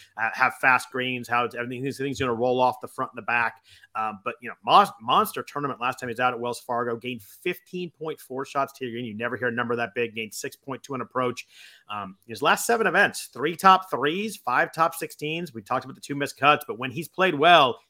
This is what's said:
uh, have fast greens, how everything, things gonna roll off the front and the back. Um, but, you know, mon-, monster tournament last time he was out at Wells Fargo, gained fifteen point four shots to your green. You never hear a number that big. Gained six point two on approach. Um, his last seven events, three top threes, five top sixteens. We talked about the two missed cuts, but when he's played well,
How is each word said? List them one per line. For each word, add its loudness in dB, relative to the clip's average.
uh, -2
have 2
fast 2
greens, -4
how 2
everything, -6
things -6
gonna 0
roll 0
off 2
the -14
front -8
and -18
the -10
back. 0
Um, -6
but, -6
you -12
know, -12
mon-, 8
monster 0
tournament -6
last -4
time -8
he -6
was -6
out 2
at -8
Wells -6
Fargo, -4
gained -10
fifteen -10
point -10
four -10
shots -4
to -10
your -8
green. -8
You -10
never -4
hear -2
a -2
number -2
that -4
big. -4
Gained -8
six -12
point -12
two -10
on -6
approach. -4
Um, -10
his -14
last 2
seven 2
events, 0
three -4
top 6
threes, -2
five -2
top 0
sixteens. -8
We -12
talked -4
about -16
the -20
two -10
missed -6
cuts, 4
but -8
when -4
he's -8
played 2
well, 8